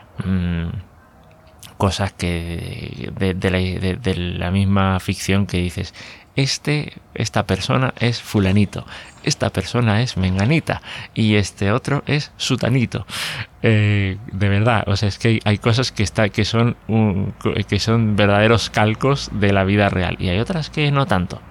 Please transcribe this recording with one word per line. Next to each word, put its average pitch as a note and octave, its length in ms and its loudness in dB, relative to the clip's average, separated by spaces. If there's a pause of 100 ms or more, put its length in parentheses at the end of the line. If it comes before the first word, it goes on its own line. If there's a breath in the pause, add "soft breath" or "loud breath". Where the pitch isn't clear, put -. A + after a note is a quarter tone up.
(240 loud breath)
mm, F2 440 -2 (1080)
cosas G2 340 0
que E2+ 1040 -6
de, F#2+ 180 0
de F#2+ 160 0
la, F#2 80 2
de, F#2 440 -2
de F#2+ 140 0
la F2 340 -4
misma G2 500 2
ficción G2 460 0
que F2+ 120 -2
dices, F2+ 360 -4 (420 loud breath)
"Este, D3 560 -2 (220)
esta A2 320 -2
persona B2+ 520 0
es A#2 220 0
fulanito, G2+ 640 0 (380 loud breath)
esta - 280 -2
persona A2+ 520 0
es - 140 -4
menganita F#2+ 680 0 (320 loud breath)
y G#2+ 220 2
este G2+ 360 0
otro C3+ 340 -2
es D3 300 -2
sutanito". A#2 680 -2 (560 loud breath)
Eh, G#2 560 2 (140)
de G2 160 0
verdad, G#2 400 2
o G2 80 2
sea, G#2 120 0
es - 100 -4
que A#2 100 0
hay, A2 160 2
hay G#2 140 2
cosas A#2+ 340 0
que A2 100 -2
está, G#2 260 0
que G#2 160 0
son A#2 320 0 (120)
un, G2 440 2 (360)
que G2+ 100 0
son A2+ 380 2
verdaderos G#2 540 4
calcos A2+ 640 2
de G2+ 200 2
la G2 120 4
vida G2+ 240 4
real F2+ 300 -2
y G2 100 -2
hay F#2 120 0
otras D#3 300 -4
que D3 200 0
no C#3 160 2
tanto F#2 340 -2 (100)